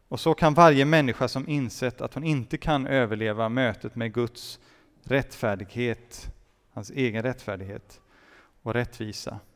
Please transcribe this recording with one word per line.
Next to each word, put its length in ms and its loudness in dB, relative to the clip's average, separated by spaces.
Och 120 -8
så 140 2
kan 200 4
varje 300 8
människa 440 2
som 200 -6
insett 520 -4
att 140 -8
hon 100 -8
inte 340 -2
kan 280 0
överleva 640 0
mötet 480 -2
med 160 -4
Guds 480 -4
rättfärdighet, 1300 -4
hans 180 -12
egen 320 -2
rättfärdighet 800 -8
och 120 -4
rättvisa, 640 -6